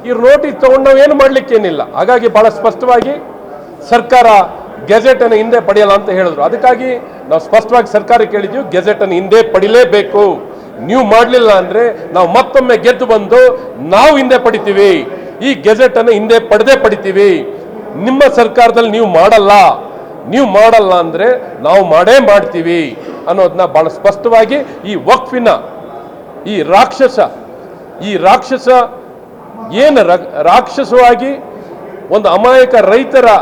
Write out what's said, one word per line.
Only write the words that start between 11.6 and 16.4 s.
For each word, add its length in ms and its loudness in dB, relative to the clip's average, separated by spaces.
ನಾವು 160 0
ಮತ್ತೊಮ್ಮೆ 480 0
ಗೆದ್ದು 300 0
ಬಂದು 340 2
ನಾವು 220 4
ಹಿಂದೆ 220 2
ಪಡಿತೀವಿ, 520 0
ಈ 120 -2
ಗೆಜೆಟ್ 440 2
ಅನ್ನು 140 2
ಹಿಂದೆ 260 2